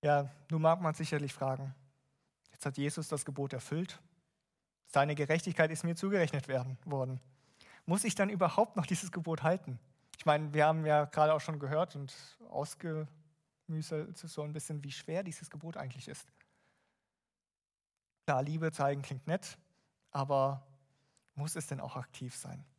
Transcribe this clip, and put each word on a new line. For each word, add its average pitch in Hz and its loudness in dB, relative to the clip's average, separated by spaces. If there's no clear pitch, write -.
Ja, 143 4
nun 160 0
mag 165 6
man 156 0
sicherlich 147 -2
fragen, 135 -4
„Jetzt - -12
hat 139 -4
Jesus 147 -2
das 147 -2
Gebot 139 -4
erfüllt. 151 -4
Seine 147 4
Gerechtigkeit 160 4
ist 160 -6
mir 170 0
zugerechnet 170 2
werden, 131 -2
worden. 131 -2
Muss 185 0
ich 220 0
dann 196 2
überhaupt 202 2
noch 170 0
dieses 180 -2
Gebot 165 -4
halten?“ 160 2
Ich - -4
meine, 151 4
wir 151 8
haben 160 4
ja 151 6
gerade 156 6
auch 147 2
schon 156 -6
gehört 147 0
und 139 -10
ausgemüselt 156 -6
so 156 -10
ein 151 -8
bisschen, 147 -8
wie 143 -10
schwer 165 -6
dieses 165 -10
Gebot 160 -12
eigentlich 127 -10
ist. - -16
Klar, 139 2
Liebe 156 0
zeigen 143 0
klingt 135 -8
nett, 175 -4
aber 135 2
muss 143 -4
es 160 -6
denn 135 -6
auch - -8
aktiv 127 -10
sein? 135 -12